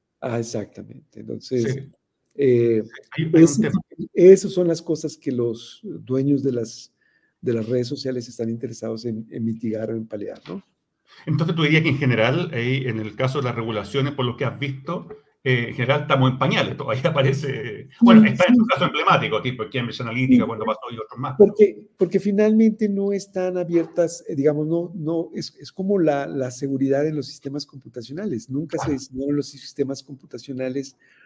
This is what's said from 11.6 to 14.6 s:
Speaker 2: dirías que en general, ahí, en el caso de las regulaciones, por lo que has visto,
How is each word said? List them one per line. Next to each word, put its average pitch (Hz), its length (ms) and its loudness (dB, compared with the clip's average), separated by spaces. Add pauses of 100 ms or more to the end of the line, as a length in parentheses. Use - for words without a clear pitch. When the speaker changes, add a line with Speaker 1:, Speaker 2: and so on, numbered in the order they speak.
Speaker 2:
dirías 156 180 4
que 160 80 2
en 131 80 0
general, 131 560 2
ahí, 127 320 -2
en 110 120 -4
el 107 160 -8
caso 131 240 -2
de 135 60 -2
las 120 100 -4
regulaciones, 117 600 -4
por 131 100 -4
lo 123 140 -4
que 143 80 -4
has 104 120 -6
visto, 165 500 -8 (360)